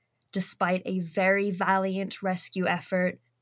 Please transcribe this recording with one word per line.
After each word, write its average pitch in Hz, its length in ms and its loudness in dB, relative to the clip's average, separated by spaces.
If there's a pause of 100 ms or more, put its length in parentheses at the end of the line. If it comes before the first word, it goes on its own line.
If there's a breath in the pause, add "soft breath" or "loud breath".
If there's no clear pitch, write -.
(320)
Despite 185 540 2
a 185 160 -2
very 196 500 2
valiant 190 720 0
rescue 185 440 -2
effort, 180 520 -2 (220)